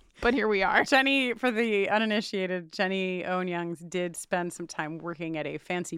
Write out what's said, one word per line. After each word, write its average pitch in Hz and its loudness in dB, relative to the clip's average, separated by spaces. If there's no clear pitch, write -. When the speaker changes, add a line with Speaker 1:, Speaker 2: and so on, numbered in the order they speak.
Speaker 1:
But 240 4
here 214 2
we 202 2
are. 185 4
Speaker 2:
Jenny, 269 4
for 240 0
the 214 2
uninitiated, 196 0
Jenny 185 0
Owen 185 -2
Youngs 170 -4
did 175 -4
spend 175 -4
some 170 -10
time 160 -8
working 165 -6
at 151 -4
a 147 -6
fancy 175 -6